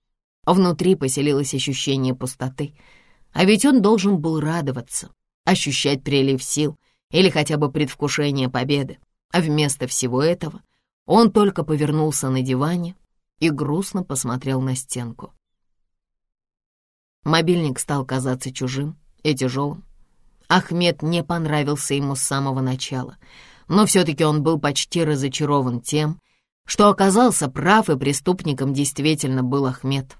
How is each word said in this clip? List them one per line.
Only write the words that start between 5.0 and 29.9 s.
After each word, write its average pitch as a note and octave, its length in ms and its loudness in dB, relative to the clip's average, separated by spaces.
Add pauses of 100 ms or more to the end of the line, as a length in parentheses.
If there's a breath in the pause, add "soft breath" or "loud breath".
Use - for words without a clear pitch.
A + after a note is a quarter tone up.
ощущать C#3+ 580 0
прилив C3+ 400 2
сил D3 320 -2 (360)
или F#3 180 4
хотя D#3 280 -2
бы D3 140 0
предвкушение C#3+ 800 -2
победы. C3 480 -2 (340)
А E3+ 80 2
вместо D3+ 480 0
всего B2+ 340 -2
этого E3 400 -2 (440)
он A3 260 6
только G3+ 320 2
повернулся D3+ 680 -2
на C3 120 0
диване D#3 540 -2 (440)
и D#3+ 100 2
грустно D#3 540 -4
посмотрел B2+ 580 -4
на C3 140 -2
стенку. - 580 -12 (1900)
Мобильник D#3+ 560 2
стал C#3 260 -2
казаться C3 480 -4
чужим C3+ 440 -6 (260)
и D3+ 100 2
тяжелым. C3+ 520 -4 (640)
Ахмед F3 520 2
не E3 220 0
понравился D3+ 680 -2
ему C#3 220 -2
с C3 60 -6
самого C#3 380 -2
начала, B2+ 580 -4 (520 soft breath)
но G#3 160 4
все-таки E3+ 400 2
он D3+ 180 2
был D#3+ 160 2
почти D3 440 -2
разочарован C#3 760 -2
тем, D3+ 400 -2 (460)
что - 240 4
оказался G3 580 4
прав, F#3+ 420 2
и D3+ 80 2
преступником C#3 760 -2
действительно C#3 680 0
был C3+ 240 0
Ахмед. C3+ 540 -4